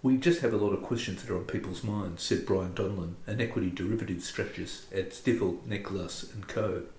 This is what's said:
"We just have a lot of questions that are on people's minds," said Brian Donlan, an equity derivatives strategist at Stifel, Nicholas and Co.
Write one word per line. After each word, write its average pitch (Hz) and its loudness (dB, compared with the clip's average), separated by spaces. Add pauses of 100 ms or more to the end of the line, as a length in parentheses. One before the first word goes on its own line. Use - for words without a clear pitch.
"We 131 8
just - 4
have 117 4
a 104 4
lot 101 6
of 92 0
questions 110 -2
that - -6
are 92 2
on - -2
people's - -4
minds," 101 -2
said - 2
Brian 92 2
Donlan, 85 -2 (100)
an 107 0
equity 92 0
derivatives 95 -2
strategist - -6
at 95 -2
Stifel, 98 2
Nicholas 98 -4
and 104 -10
Co. 101 0 (160)